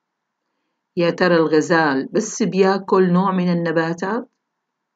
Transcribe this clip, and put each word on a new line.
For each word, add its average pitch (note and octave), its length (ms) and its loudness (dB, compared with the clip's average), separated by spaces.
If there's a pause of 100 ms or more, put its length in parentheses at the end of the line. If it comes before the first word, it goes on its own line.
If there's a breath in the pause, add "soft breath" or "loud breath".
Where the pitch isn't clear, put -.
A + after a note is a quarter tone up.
(960)
يا E3+ 120 0
ترى F3 260 2
الغزال D#3 760 0
بس - 320 -4
بياكل F#3+ 680 2
نوع F#3+ 180 2
من F3+ 200 0
النباتات؟ E3+ 800 -4 (680)